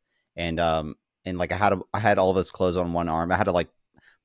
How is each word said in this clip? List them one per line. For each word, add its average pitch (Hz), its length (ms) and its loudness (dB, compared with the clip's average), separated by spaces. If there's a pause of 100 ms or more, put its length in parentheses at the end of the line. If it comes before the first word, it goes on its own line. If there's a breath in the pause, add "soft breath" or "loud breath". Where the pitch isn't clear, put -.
(360)
and, 85 240 -4
um, 80 360 -2 (280)
and, 92 140 -6
like, 87 140 -4
I 92 40 -2
had 101 160 2
a, 92 80 0 (140)
I 101 40 -4
had 104 200 2
all 95 140 4
those 90 180 0
clothes 90 260 -2
on 87 160 -2
one 85 160 -2
arm. 85 240 -2
I 87 40 4
had 104 80 0
to, 95 80 2
like, 87 180 0 (540 soft breath)